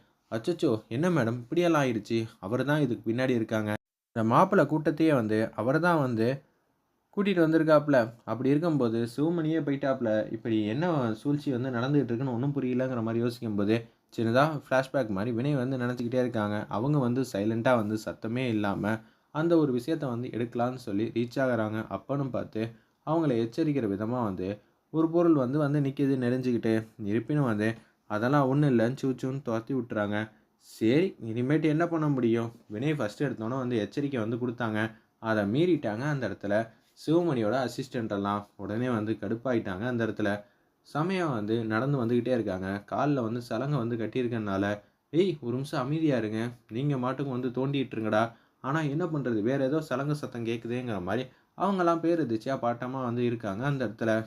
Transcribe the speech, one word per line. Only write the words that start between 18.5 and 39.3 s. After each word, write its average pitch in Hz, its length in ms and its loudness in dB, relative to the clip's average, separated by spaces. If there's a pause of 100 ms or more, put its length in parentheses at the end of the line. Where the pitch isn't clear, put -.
அந்த 165 220 0
ஒரு 147 160 4
விஷயத்த 147 320 -2
வந்து 123 260 -4
எடுக்கலான்னு 120 480 -2
சொல்லி 104 300 -2
ரீச் 120 300 -4
ஆகுறாங்க. 110 380 0 (120)
அப்பன்னு 135 400 -4
பார்த்து 107 320 -6 (460)
அவங்கள 156 280 2
எச்சரிக்கிற 131 520 0
விதமா 107 360 -2
வந்து 92 240 -2 (460)
ஒரு 160 160 2
பொருள் 165 280 4
வந்து, 131 220 2
வந்து 147 220 2
நிக்குது 139 360 2
நெளிஞ்சுக்கிட்டு. 123 560 2 (300)
இருப்பினும் 120 440 0
வந்து, 107 220 2 (400)
"அதெல்லாம் 127 400 2
ஒண்ணும் 143 220 4
இல்லைன்னு" 120 280 4
சூ 135 120 0
சூன்னு 135 320 -4
துரத்தி 113 300 -4
விட்டுறாங்க. 107 440 -2 (520)
சரி, 135 380 2 (140)
இனிமேட்டு 127 460 0
என்ன 151 200 2
பண்ண 160 200 0
முடியும்? 117 420 2 (200)
வினய் 135 280 -2
ஃபர்ஸ்ட் 117 260 -4
எடுத்தோன்னே 117 340 -4
வந்து 123 200 -2
எச்சரிக்கை 135 420 -2
வந்து 113 200 -2
கொடுத்தாங்க. 117 400 -2 (420)
அதை 110 260 2
மீறிட்டாங்க. 127 580 0
அந்த 143 200 -2
இடத்துல 101 300 -2 (440)
சிவமணியோட 147 600 2
அசிஸ்டன்ட் 120 540 -4
எல்லாம் 101 300 0 (140)
உடனே 107 320 -4
வந்து 110 260 0
கடுப்பாயிட்டாங்க. 110 720 -4